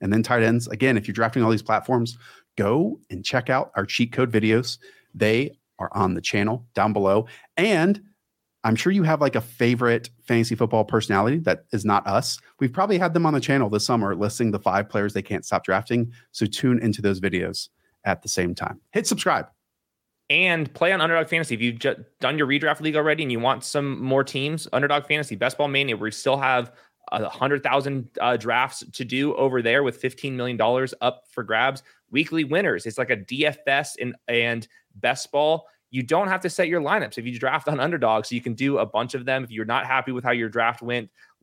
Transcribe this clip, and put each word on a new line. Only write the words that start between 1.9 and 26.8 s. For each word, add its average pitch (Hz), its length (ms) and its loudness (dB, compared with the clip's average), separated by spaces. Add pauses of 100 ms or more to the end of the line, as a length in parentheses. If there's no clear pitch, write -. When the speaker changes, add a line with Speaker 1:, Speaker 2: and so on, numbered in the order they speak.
Speaker 1:
go 131 420 0 (120)
and 95 120 -8
check 127 280 -2
out 131 240 0
our 101 100 0
cheat 120 260 0
code 123 200 0
videos. 110 480 2 (340)
They 113 460 0 (180)
are - 140 -6
on 95 240 0
the 87 60 -6
channel 110 520 -2
down 107 200 2
below. 101 340 2 (280)
And 190 460 2 (600)
I'm 113 120 2
sure 175 160 2
you 196 120 4
have, 156 180 4
like, 139 140 2
a 120 60 0
favorite 120 680 0 (140)
fantasy 117 320 2
football 110 300 2
personality 110 540 2
that 92 320 0
is 101 140 -2
not 101 220 2
us. - 320 0 (200)
We've 123 140 0
probably 196 240 2
had 175 160 0
them 170 120 2
on 156 80 2
the 139 60 2
channel 135 300 2
this 104 160 0
summer 104 300 2
listing 104 340 0
the 101 100 0
five 98 300 0
players 101 240 0
they 98 80 -2
can't 98 240 -6
stop 95 200 -2
drafting. 117 460 0 (200)
So - 140 -2
tune 123 340 2
into 110 220 0
those 98 180 0
videos 87 500 -4 (360)
at 95 180 -2
the - 60 -8
same 87 260 -2
time. - 240 -8 (120)
Hit 247 140 -2
subscribe. 143 440 0 (840)
Speaker 2:
And 165 420 2
play 180 200 2
on 185 80 0
Underdog 165 260 2
Fantasy. 165 260 -2
If 110 80 -4
you've 120 160 -2
ju-, - 280 -4 (140)
done 143 200 0
your 143 80 2
redraft 147 340 0
league 156 140 -2
already 151 260 2
and 135 100 -2
you 117 80 -2
want 127 240 0
some 143 380 -4
more 131 220 2
teams, 147 500 -6
Underdog 143 320 2
Fantasy, 147 300 -2
Best 120 240 0
Ball 147 80 0
Mania, 135 280 0
we 107 140 -4
still 135 280 0
have 127 340 0 (400)